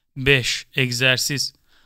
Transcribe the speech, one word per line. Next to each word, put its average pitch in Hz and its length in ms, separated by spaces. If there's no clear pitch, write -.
Beş, 135 500
egzersiz. 127 800